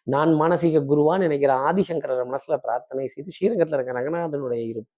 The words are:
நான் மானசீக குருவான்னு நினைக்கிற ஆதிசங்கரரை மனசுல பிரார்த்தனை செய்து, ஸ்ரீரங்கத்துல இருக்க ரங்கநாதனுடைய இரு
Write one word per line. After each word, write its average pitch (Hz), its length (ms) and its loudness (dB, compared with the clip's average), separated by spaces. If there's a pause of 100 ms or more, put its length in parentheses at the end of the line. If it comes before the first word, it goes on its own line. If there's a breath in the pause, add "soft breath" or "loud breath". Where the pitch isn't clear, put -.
நான் 156 380 2
மானசீக 160 480 2
குருவான்னு 151 280 4
நினைக்கிற 143 360 2
ஆதிசங்கரரை 139 760 0
மனசுல 139 300 -4
பிரார்த்தனை 127 500 -6
செய்து, 151 240 -12
ஸ்ரீரங்கத்துல 180 420 0
இருக்க 127 280 -2
ரங்கநாதனுடைய 143 680 -4
இரு 113 180 -8 (120)